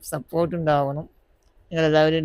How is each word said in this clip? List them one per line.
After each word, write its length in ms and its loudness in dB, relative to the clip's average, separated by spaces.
സപ്പോർട്ട് 480 -4
ഉണ്ടാവണം. 460 0
നിങ്ങളെല്ലാവരും 560 2